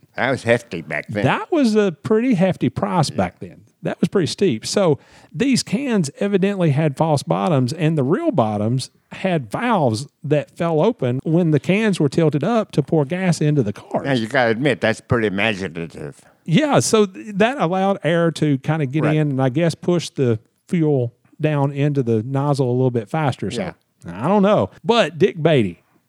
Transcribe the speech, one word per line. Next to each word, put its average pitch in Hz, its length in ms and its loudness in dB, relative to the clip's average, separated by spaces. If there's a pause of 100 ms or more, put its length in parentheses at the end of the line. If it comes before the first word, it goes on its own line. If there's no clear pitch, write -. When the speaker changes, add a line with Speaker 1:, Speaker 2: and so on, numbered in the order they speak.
(160)
Speaker 1:
That 120 160 0
was 123 120 -4
hefty 117 380 0
back 76 280 -8
then. 107 160 -2
Speaker 2:
That 247 260 -2
was 254 240 2
a 202 160 2
pretty 226 440 0
hefty 165 340 0
price 180 400 0
Speaker 1:
Yeah. 78 80 -10
Speaker 2:
back 90 220 -4
then. 90 240 -16 (180)
That - 200 -6
was 185 80 2
pretty 180 180 0
steep. 135 380 -2
So 180 340 0 (340)
these 233 300 0
cans 214 560 -2
evidently 196 520 0
had 147 240 0
false 156 280 0
bottoms, 143 500 0
and 160 240 0
the 135 60 2
real 285 280 0
bottoms 113 600 0 (220)
had 160 380 -2
valves 147 560 0 (160)
that 147 280 0
fell 165 300 -2
open 131 420 -2
when 165 280 2
the 147 80 4
cans 202 400 0
were 147 100 2
tilted 151 340 0
up 220 300 -2
to 147 100 2
pour 156 220 0
gas 180 360 -2
into 151 220 2
the 101 100 -4
cars. - 320 -8
Speaker 1:
Now, 139 80 0
you 113 140 0
gotta 120 240 2
admit, 117 300 0
that's 113 200 0
pretty 113 260 0
imaginative. 87 960 -4 (240)
Speaker 2:
Yeah, 240 340 2
so 214 260 2
th-, 208 300 -10
that 226 240 2
allowed 190 440 0
air 170 280 2
to 147 280 0
kinda 151 260 -2
get 147 180 -2
Speaker 1:
Right. 151 120 2
Speaker 2:
in 151 160 0
and, 131 100 -2
I 131 80 2
guess, 156 260 0
push - 340 -2
the 120 300 0 (280)
fuel 147 460 0 (260)
down 147 320 0
into 139 320 0
the 113 200 2
nozzle 135 460 0
a 120 40 0
little 127 180 2
bit 113 160 -4
faster. 139 420 -2
So, 113 120 -4
Speaker 1:
Yeah. 80 120 -8 (500)
Speaker 2:
I 147 40 -2
don't 208 160 4
know. 185 280 2 (120)
But 175 340 0
Dick 165 240 2
Beatty, 127 420 2 (260)